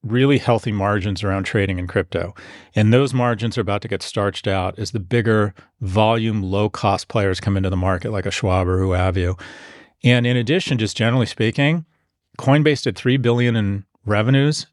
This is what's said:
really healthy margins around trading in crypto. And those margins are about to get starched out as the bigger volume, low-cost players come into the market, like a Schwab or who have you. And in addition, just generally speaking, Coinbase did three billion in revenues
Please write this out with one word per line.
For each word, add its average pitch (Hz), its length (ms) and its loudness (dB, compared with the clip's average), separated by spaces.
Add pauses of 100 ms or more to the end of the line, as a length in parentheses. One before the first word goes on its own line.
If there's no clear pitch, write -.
(100)
really 131 280 4
healthy 113 340 0
margins 101 500 -2
around 95 220 -2
trading 98 340 -2
in 90 80 -6
crypto. 90 480 -4 (400)
And 107 180 4
those 131 220 2
margins 117 440 -2
are 117 40 -2
about 101 200 -4
to 110 60 -10
get 98 140 -4
starched - 440 -4
out 95 320 -2
as 104 120 -6
the 110 100 -4
bigger 107 540 0 (260)
volume, 110 640 0
low-cost 98 680 -2
players 98 320 0
come 98 160 -2
into 95 140 0
the 95 60 -2
market, 92 360 -2
like 98 140 -4
a 98 40 -4
Schwab 92 380 0
or 92 100 0
who 95 140 0
have 90 240 0
you. 90 200 -2 (680)
And 123 220 4
in 123 100 2
addition, 127 420 0
just 107 180 -2
generally 117 300 2
speaking, 143 580 0 (540)
Coinbase 147 440 2
did 110 140 -2
three 127 200 0
billion 120 400 2
in 101 280 -2 (200)
revenues 131 680 2